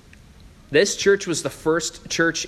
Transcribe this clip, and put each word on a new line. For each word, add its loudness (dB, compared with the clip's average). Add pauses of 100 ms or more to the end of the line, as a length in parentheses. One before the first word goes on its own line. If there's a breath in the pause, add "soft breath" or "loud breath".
(720)
this 2
church 2
was -4
the -4
first -4
church -2